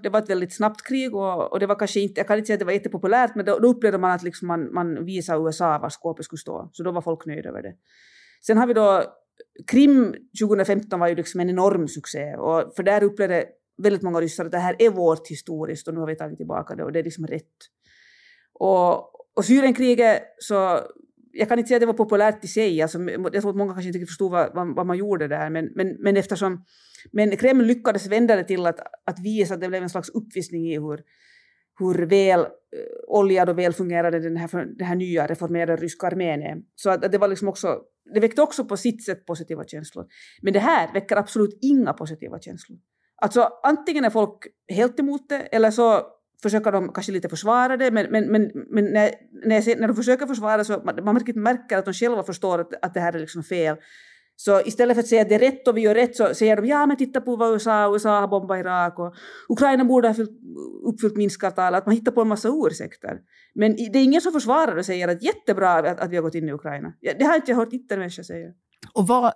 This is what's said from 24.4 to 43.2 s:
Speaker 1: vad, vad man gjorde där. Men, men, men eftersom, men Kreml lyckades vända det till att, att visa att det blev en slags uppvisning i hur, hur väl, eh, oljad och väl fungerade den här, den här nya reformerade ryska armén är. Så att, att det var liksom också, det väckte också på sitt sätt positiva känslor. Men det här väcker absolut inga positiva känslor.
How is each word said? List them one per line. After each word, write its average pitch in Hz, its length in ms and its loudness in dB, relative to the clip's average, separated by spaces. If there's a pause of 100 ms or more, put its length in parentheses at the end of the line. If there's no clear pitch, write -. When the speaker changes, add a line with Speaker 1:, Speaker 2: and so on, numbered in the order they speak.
Speaker 1:
vad, 175 200 -6
vad 180 120 -2
man 180 120 -2
gjorde 190 300 -2
där. 156 220 -4
Men, 160 240 -6
men, 190 240 -4
men 196 180 2
eftersom, 190 480 -2 (480)
men 208 240 2
Kreml 254 280 4
lyckades 220 420 0
vända 220 300 4
det 185 80 -2
till 180 220 -2
att, 170 140 -2 (260)
att 180 120 -8
visa 196 360 -2
att 170 60 -8
det 185 80 -6
blev 185 140 -4
en 180 80 -6
slags 180 180 -8
uppvisning 175 580 -8
i 160 120 -4
hur, 151 220 -8 (800)
hur 175 280 0
väl, 190 340 4
eh, 147 60 0 (600)
oljad 190 400 4
och 175 100 0
väl 175 140 2
fungerade 170 480 0
den 165 160 -4
här, 170 420 -8
den 180 80 -6
här 180 100 -2
nya 175 300 0
reformerade 170 500 -2
ryska 165 300 -8
armén 175 360 -2
är. 156 140 -10 (180)
Så - 160 -2
att, 185 140 0
att 190 80 0
det 202 60 2
var 196 100 4
liksom 196 200 -2
också, 185 300 -4 (360)
det 208 60 2
väckte 226 220 2
också 302 220 0
på 202 120 -4
sitt 226 280 -4
sätt 185 220 -8
positiva 160 380 -10
känslor. - 420 -16 (360)
Men 196 100 0
det 196 80 4
här 196 320 2
väcker 196 240 -2
absolut 208 460 -2
inga 262 300 4
positiva - 480 -10
känslor. - 380 -20 (440)